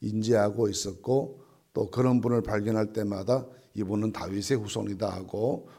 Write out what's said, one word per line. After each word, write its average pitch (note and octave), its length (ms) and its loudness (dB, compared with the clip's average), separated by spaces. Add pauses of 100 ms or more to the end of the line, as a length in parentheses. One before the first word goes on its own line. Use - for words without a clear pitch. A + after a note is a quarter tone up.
인지하고 G#2+ 640 2
있었고, G2+ 760 -2 (320)
또 A2 160 0
그런 B2 300 4
분을 A#2+ 220 2
발견할 G#2+ 500 0
때마다 G#2+ 560 0 (280)
"이분은 G#2+ 360 0
다윗의 G2 460 -2
후손이다." G#2 520 -4
하고, G2+ 680 -2